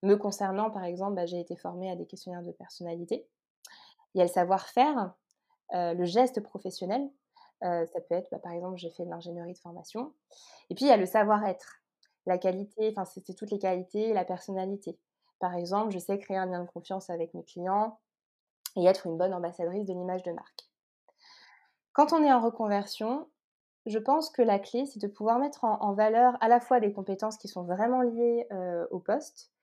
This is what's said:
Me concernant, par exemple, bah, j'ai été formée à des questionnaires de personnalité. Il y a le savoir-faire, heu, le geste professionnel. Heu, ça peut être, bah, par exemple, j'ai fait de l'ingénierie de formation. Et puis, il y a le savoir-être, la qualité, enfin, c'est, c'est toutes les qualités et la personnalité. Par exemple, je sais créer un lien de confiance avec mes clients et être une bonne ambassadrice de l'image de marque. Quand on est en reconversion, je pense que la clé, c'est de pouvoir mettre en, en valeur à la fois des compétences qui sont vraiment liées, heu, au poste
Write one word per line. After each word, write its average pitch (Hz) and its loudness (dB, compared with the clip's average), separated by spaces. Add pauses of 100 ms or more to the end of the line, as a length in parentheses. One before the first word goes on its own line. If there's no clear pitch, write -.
Me 196 6
concernant, 202 -2
par 202 -8
exemple, 185 -4
bah, 175 -2
j'ai 175 -6
été 175 -8
formée 180 -8
à 180 -6
des 175 -10
questionnaires 180 -14
de 170 -12
personnalité. 170 -10 (880)
Il 190 0
y 185 8
a - 10
le 175 0
savoir-faire, 190 2 (600)
heu, 175 0
le 180 0
geste 233 4
professionnel. 202 -6 (540)
Heu, 175 0
ça 165 -6
peut - -4
être, 185 -4
bah, - -8
par 175 -12
exemple, 180 -8
j'ai 175 -10
fait 175 -10
de 175 -10
l'ingénierie 170 -12
de 180 -20
formation. 175 -12 (560)
Et 185 -6
puis, 254 0
il - 6
y 269 12
a 220 10
le 185 2
savoir-être, 208 0 (440)
la 180 0
qualité, 196 -2
enfin, 202 -4
c'est, - -18
c'est 185 -12
toutes 208 -8
les 202 -4
qualités 190 -2
et 214 2
la 185 2
personnalité. 190 -8 (420)
Par 180 -2
exemple, 196 -2
je 185 -4
sais 196 -4
créer 196 -6
un 185 -2
lien 180 -4
de 175 -16
confiance 190 -10
avec 165 -6
mes 165 -12
clients 196 -2 (760)
et 180 0
être 185 6
une 165 -4
bonne 185 0
ambassadrice 175 -4
de 190 -6
l'image 185 -6
de 175 -6
marque. - -14 (1200)
Quand 302 4
on 320 4
est 285 8
en 247 6
reconversion, 226 -2 (580)
je 220 -2
pense 285 0
que - 2
la 214 4
clé, 240 -4
c'est 240 -12
de 214 -2
pouvoir 220 0
mettre 285 -2
en, 220 2
en 202 0
valeur 220 6
à 226 4
la 240 8
fois 240 4
des 208 2
compétences 202 -6
qui - -14
sont 180 -10
vraiment 220 2
liées, 233 2
heu, 180 -4
au 185 -6
poste - -6 (100)